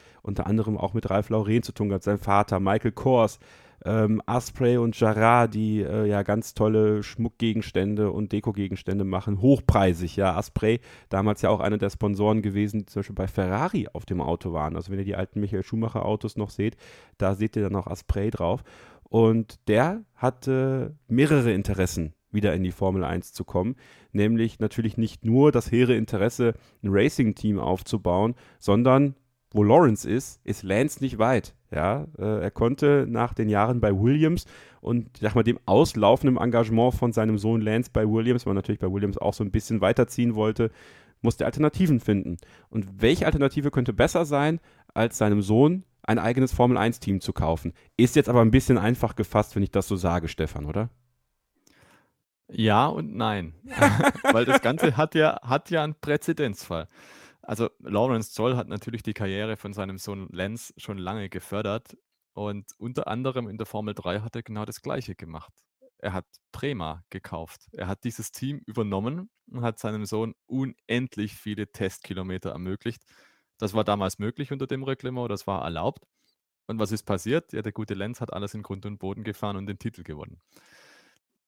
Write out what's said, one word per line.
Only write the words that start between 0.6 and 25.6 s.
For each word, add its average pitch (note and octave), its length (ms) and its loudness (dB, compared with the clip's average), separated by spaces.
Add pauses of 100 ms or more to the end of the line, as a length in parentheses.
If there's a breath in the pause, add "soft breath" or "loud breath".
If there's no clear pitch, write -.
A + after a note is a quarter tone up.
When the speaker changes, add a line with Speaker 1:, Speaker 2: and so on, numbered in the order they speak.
Speaker 1:
auch F#2 180 -4
mit A2 160 -2
Ralf A2+ 200 0
Lauren A2 320 2
zu - 80 -10
tun G#2 200 -2
gehabt, G2 120 -2
sein G2+ 160 0
Vater, G2+ 400 2
Michael G2+ 320 2
Kors, A#2 480 2 (460 soft breath)
ähm, A2 420 2
Asprey B2 520 0
und A#2 200 0
Jarrah, A2+ 480 6
die, G#2+ 360 -2
äh, G2+ 240 -2
ja G2+ 180 2
ganz G#2+ 300 -2
tolle G#2+ 500 4
Schmuckgegenstände G#2 1040 -2
und G2+ 220 -4
Dekogegenstände G2 720 -4
machen, F#2+ 360 -2
hochpreisig, F#2+ 760 4
ja, F#2+ 200 2
Asprey, A2 440 0 (280 loud breath)
damals G2+ 340 0
ja F#2+ 80 4
auch G#2 100 2
einer G2+ 180 0
der G2 120 0
Sponsoren G#2 520 2
gewesen, G#2 380 0
die G2 60 -10
zum - 140 -6
Beispiel G2+ 140 -10
bei F#2+ 140 -4
Ferrari G#2+ 640 -2
auf - 140 -12
dem F2+ 140 -4
Auto E2+ 320 -4
waren. D#2 220 -4
Also E2+ 160 -8
wenn G2 80 -6
ihr G2 60 -6
die G2 100 -4
alten F#2+ 240 -6
Michael G2+ 240 -2
Schumacher A2+ 420 -4
Autos G#2+ 320 -4
noch G#2 140 -6
seht, G#2 260 -4 (400 loud breath)
da G2 200 0
seht G#2+ 180 -2
ihr A2 80 0
dann G2 140 -2
auch F#2 100 -4
Asprey - 440 -4
drauf. F2+ 340 -2 (400 loud breath)
Und A2+ 640 2
der D#3+ 360 2 (120)
hatte C3 800 -2 (100)
mehrere C3 460 4
Interessen, F#2 640 -2 (200)
wieder G#2 200 2
in F#2 80 -2
die F2+ 100 -2
Formel F#2+ 320 0
eins F2 300 -6
zu - 100 -8
kommen, G2 320 -4 (360 soft breath)
nämlich A2+ 460 2
natürlich A2 380 -2
nicht - 260 -4
nur C3 300 6
das A#2+ 180 0